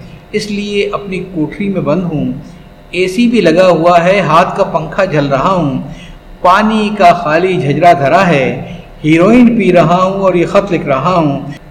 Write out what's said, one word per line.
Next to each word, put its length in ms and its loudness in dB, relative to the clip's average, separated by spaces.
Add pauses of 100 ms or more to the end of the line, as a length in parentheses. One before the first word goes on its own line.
(320)
اس 200 -6
لیے 420 -4
اپنی 300 -8 (100)
کوٹری 360 -4
میں 120 -4
بند 220 -2
ہوں۔ 280 -4 (600)
اے 160 -2
سی 200 0
بھی 140 0
لگا 260 2
ہوا 360 2
ہے، 160 2
ہاتھ 380 0
کا 60 0
پنکھا 420 -4
جھل 220 -2
رہا 220 0
ہوں، 320 -2 (600)
پانی 560 2
کا 160 6
خالی 440 -2
جھجرا 360 2
دھرا 340 2
ہے، 480 -2 (300)
ہیروئن 520 4
پی 160 2
رہا 300 4
ہوں 180 -2
اور 120 2
یہ 120 0
خط 280 0
لکھ 120 -2
رہا 300 -2
ہوں۔ 240 0 (320)